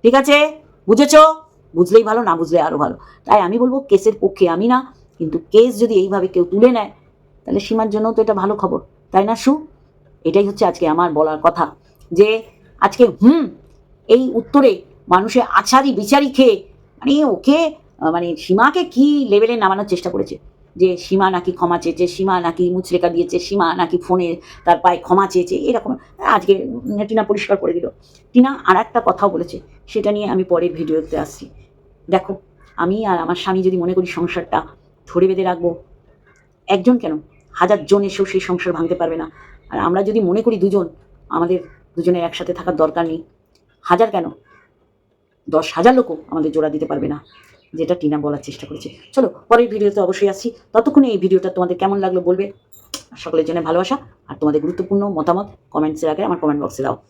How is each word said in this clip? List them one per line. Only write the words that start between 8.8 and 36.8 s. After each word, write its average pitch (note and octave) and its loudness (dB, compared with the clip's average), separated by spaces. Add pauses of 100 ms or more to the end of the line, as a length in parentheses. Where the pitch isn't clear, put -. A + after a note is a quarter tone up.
তাই G3 2
না A3+ -2
সু? D4 -2 (560)
এটাই F#3+ 2
হচ্ছে G3+ -2
আজকে F3 -2
আমার E3 0
বলার D#3 0
কথা, E3 0 (360)
যে G#3+ 2 (360)
আজকে, G3+ 4
হুম, A#3+ 4 (600)
এই B3 4
উত্তরে A3+ 2 (260)
মানুষে G#3 2
আছাড়ি C4 2
বিচারি B3 0
খেয়ে, A#3+ 4 (340)
মানে C#4+ 2
ওকে, D4+ 2 (240)
আহ, D#3+ -2
মানে E3+ -4
সীমাকে B3 0
কি C#4 2
লেভেলে A3 2
নামানোর G3+ -2
চেষ্টা F3+ -4
করেছে, G3 -6 (380)
যে F3+ 2
সীমা F#3+ 2
নাকি F3+ -2
ক্ষমা F3 -2
চেয়েছে, E3+ -2
সীমা F#3+ -2
নাকি E3+ -2
মুচলেকা F3+ -2
দিয়েছে, E3+ -2
সীমা F3 -2
নাকি F3+ -2
ফোনে F3 -2 (300)
তার E3+ 4
পায়ে F3+ 0
ক্ষমা F#3+ 0
চেয়েছে, F3+ -2
এরকম। - -4 (220)
আজকে - 0 (400)
টিনা A3 -2
পরিষ্কার G3+ -2
করে - -4
দিল। - -6 (440)
টিনা C4 4
আর F#3+ 0
একটা A3+ -2
কথাও G3+ 0
বলেছে, E3+ -6 (280)
সেটা G#3 -2
নিয়ে G#3 -4
আমি F#3 -2
পরের F3 -2
ভিডিওতে D#3 -4
আসছি। - -10 (600)
দেখো, F#3 -2 (400)
আমি G3 -4
আর F#3 0
আমার E3+ -4
স্বামী F#3 -2
যদি F#3 0
মনে F3 -2
করি F3+ 0
সংসারটা E3+ -6 (400)
ধরে F3+ 0
বেঁধে F#3+ -2
রাখবো, F3 -4 (920)
একজন G3 2